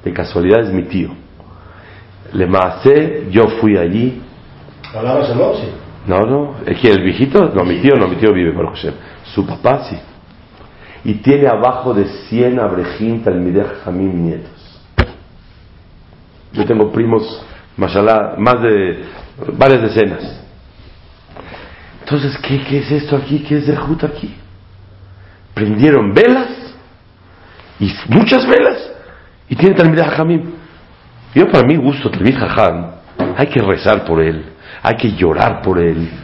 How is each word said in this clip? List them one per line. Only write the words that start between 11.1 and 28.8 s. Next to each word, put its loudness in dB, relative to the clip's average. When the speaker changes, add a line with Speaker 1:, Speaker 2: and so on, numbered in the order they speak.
Speaker 1:
tiene 4
abajo 0
de 2
cien 0
Abrejim, -4
Talmidei 0
Jajamim, -4
nietos. -8
Yo -4
tengo 0
primos, -2
mashallah, 0
más 2
de 0
varias 4
decenas. -2
Entonces, -4
¿qué, -4
qué -2
es -6
esto -2
aquí? -2
¿Qué -2
es -2
de 0
Jut -4
aquí? -8
Prendieron 2
velas, 2
y -2
muchas 4
velas, 2